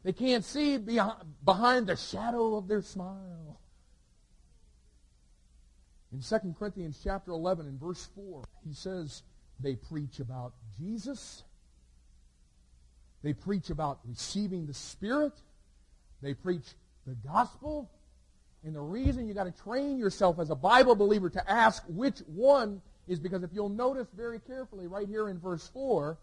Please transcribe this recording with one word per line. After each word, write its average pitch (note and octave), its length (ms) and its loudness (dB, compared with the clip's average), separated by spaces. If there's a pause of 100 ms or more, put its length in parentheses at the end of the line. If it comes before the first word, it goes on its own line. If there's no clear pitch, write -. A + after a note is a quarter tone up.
They F#3 100 0
can't B3 300 2
see C#4+ 340 2
behi-, G#3+ 480 0 (180)
behind A3+ 440 6
the F3+ 80 2
shadow A3+ 600 -2
of G3 120 -6
their G#3 140 0
smile. F3+ 800 -12 (2500)
In C3 100 -10
Second G3+ 360 -2
Corinthians F#3 460 -8
chapter G3 280 -4
eleven E3 340 0
and C3+ 140 -10
verse E3+ 340 -8
four, F#3 300 -14 (240)
he D3 60 -10
says, F3 500 -8 (360)
"They C3+ 160 -2
preach D3 440 -8
about B2 340 -10 (240)
Jesus. G#3+ 640 -10 (1800)
They D3 120 -2
preach F#3+ 360 -4
about D3+ 380 -4
receiving F3+ 580 -6
the C#3+ 80 -10
Spirit. C#4+ 600 -2 (880)
They C#3 120 -6
preach F3+ 300 -4 (420)
the C3 100 -10
gospel." A#3+ 760 -2 (720)
And D#3 120 -8
the D3 60 -8
reason A#3+ 460 -2
you G#3 60 -6
gotta F#3+ 180 -4
train C4+ 460 -4
yourself F#3 420 4
as D#3+ 100 -2
a D#3 60 0
Bible A#3 400 10
believer G3+ 340 4
to F#3 200 -4
ask A3 380 6
which G3+ 400 -2
one G#3+ 540 4 (260)
is F3+ 120 -2
because F3+ 240 -4
if E3+ 100 -8
you'll G#3 160 -2
notice B3 460 0
very A#3 240 -8
carefully A3+ 480 -12
right G3 200 -6
here G#3+ 220 -2
in F3+ 100 -6
verse F3 300 -6
four F3+ 540 0